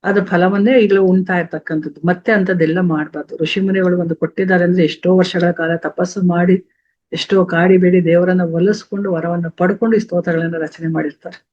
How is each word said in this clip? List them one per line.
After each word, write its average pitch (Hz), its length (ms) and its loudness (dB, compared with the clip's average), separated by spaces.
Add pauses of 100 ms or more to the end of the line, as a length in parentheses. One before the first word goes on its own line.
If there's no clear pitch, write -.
ಅದ್ರ 196 180 0
ಫಲವನ್ನೇ 202 560 2
ಈಗಲೂ 196 240 4
ಉಣ್ತಾ 185 340 0
ಇರ್ತಕ್ಕಂಥದ್ದು. 160 720 -6
ಮತ್ತೆ 180 240 0
ಅಂಥದ್ದೆಲ್ಲ 185 480 0
ಮಾಡ್ಬಾರ್ದು. 156 580 -4
ಋಷಿ 160 220 -2
ಮುನಿಗಳು 190 400 0
ಒಂದು 165 160 -2
ಕೊಟ್ಟಿದ್ದಾರೆ 185 480 0
ಅಂದ್ರೆ, 180 200 2
ಎಷ್ಟೋ 180 340 2
ವರ್ಷಗಳ 180 340 2
ಕಾಲ 170 240 -2
ತಪಸ್ಸು 180 520 -4
ಮಾಡಿ, 175 380 2 (480)
ಎಷ್ಟೋ 185 320 0
ಕಾಡಿ 185 320 2
ಬೇಡಿ 180 280 2
ದೇವರನ್ನ 180 360 2
ಒಲಿಸ್ಕೊಂಡು, 190 720 -2
ವರವನ್ನ 170 340 -4
ಪಡ್ಕೊಂಡು 208 500 -2
ಈ - 20 2
ಸ್ತೋತ್ರಗಳನ್ನ 170 580 -4
ರಚನೆ 160 300 -8
ಮಾಡಿರ್ತಾರೆ. 160 640 -8